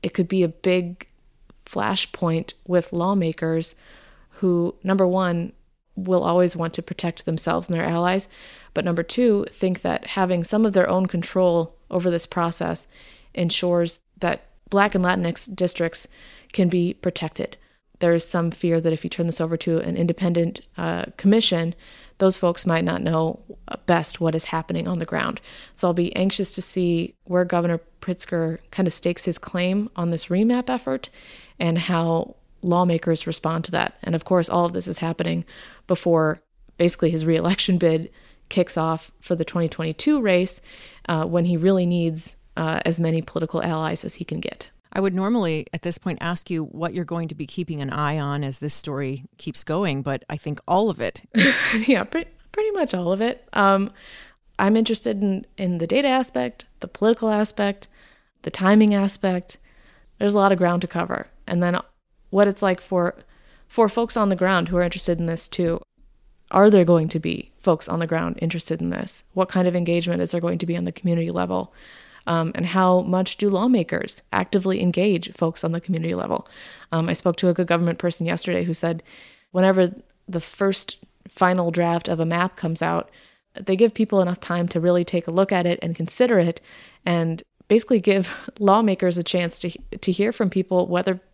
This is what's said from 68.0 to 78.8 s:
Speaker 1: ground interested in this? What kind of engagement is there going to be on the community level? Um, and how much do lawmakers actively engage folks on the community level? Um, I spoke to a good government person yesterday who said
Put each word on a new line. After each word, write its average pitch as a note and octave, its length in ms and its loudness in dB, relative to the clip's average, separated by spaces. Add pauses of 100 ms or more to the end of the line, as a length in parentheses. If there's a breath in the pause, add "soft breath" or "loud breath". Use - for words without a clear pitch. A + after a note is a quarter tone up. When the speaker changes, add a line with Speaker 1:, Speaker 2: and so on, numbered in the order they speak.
Speaker 1:
ground E3 340 -2
interested E3 400 -4
in E3 100 -2
this? - 320 -8 (120)
What F#3 160 0
kind F3+ 180 2
of F3 80 0
engagement E3+ 460 0
is E3+ 100 -4
there F3 80 -2
going E3+ 180 -2
to E3 80 -4
be E3+ 100 -2
on F3 80 -4
the F3 80 -4
community E3+ 380 -2
level? F#2 420 -4 (540 loud breath)
Um, E3 280 0
and F3 120 -4
how F#3 360 4
much F#3 340 -2
do G#3 140 2
lawmakers G3+ 720 0 (100)
actively F#3 480 0
engage F3+ 540 0
folks E3 280 -2
on E3 100 -2
the E3+ 80 -4
community E3 340 -2
level? - 340 -4 (420 loud breath)
Um, E3 180 0
I F3 40 0
spoke E3+ 240 0
to F#3 120 2
a F3 60 4
good F3+ 120 0
government E3+ 320 2
person E3+ 280 -2
yesterday F3 380 -2
who E3+ 80 -2
said E3 300 -2 (480 loud breath)